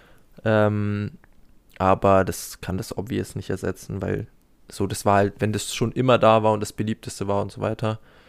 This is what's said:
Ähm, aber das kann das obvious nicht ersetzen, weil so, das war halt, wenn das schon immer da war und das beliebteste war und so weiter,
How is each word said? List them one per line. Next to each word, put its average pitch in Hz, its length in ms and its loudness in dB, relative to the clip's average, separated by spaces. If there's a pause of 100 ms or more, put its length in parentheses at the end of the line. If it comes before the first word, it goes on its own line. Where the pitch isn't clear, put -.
(460)
Ähm, 104 680 0 (640)
aber 95 460 4
das - 380 -8
kann 92 160 -4
das - 200 -10
obvious 101 380 -6
nicht - 140 -8
ersetzen, 95 520 -6
weil 98 260 -4 (440)
so, 98 160 -2
das - 180 -6
war 101 120 6
halt, 101 220 2
wenn 107 140 0
das - 220 -6
schon 113 160 -2
immer 123 260 2
da 110 260 6
war 107 100 4
und 107 80 0
das - 120 -8
beliebteste 107 540 -6
war 101 140 0
und 101 100 -6
so 107 100 -12
weiter, 110 380 -2 (300)